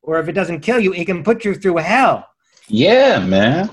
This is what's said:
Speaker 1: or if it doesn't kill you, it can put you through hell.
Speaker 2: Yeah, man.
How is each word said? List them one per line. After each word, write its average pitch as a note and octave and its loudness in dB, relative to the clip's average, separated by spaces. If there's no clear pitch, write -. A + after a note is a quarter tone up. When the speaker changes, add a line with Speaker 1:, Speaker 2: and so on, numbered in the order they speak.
Speaker 1:
or D#3+ -2
if D#3 -4
it D#3+ -8
doesn't E3+ -4
kill A#3+ 0
you, F#3+ 0
it E3+ -8
can F3+ -6
put A3+ -2
you G3 -2
through F3 -2
hell. F#3+ 0
Speaker 2:
Yeah, G3 4
man. A2 0